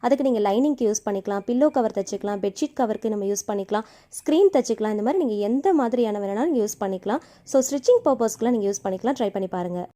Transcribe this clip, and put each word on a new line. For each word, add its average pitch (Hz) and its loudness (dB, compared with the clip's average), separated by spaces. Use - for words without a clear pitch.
அதுக்கு 262 2
நீங்க 233 2
லைனிங்க்கு 247 2
யூஸ் 214 0
பண்ணிக்கலாம், 202 -4
பில்லோ 254 2
கவர் 226 0
தச்சுக்கலாம், 202 -4
பெட்ஷீட் 202 -4
கவருக்கு 220 -2
நம்ம 208 -4
யூஸ் 202 -4
பண்ணிக்கலாம், 208 -4
ஸ்க்ரீன் 370 4
தச்சுக்கலாம். 220 0
இந்த 208 -2
மாதிரி 349 0
நீங்க 226 -2
எந்த 277 2
மாதிரியான 233 0
வேணாலும் 202 -2
நீங்க 277 0
யூஸ் 208 -4
பண்ணிக்கலாம். 196 -4
So, 277 2
ஸ்டிச்சிங் 285 2
பர்பஸ்க்குலாம் 233 0
நீங்க 202 0
யூஸ் 202 -4
பண்ணிக்கலாம். 196 -2
ட்ரை 208 0
பண்ணி 190 -4
பாருங்க. 180 -4